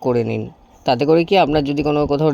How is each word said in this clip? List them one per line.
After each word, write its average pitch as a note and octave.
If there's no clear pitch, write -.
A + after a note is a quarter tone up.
করে A#2+
নিন, A2
তাতে B2+
করে D#3+
কি G3
আপনার D3
যদি C#3+
কোনো D3
কোথাও C#3+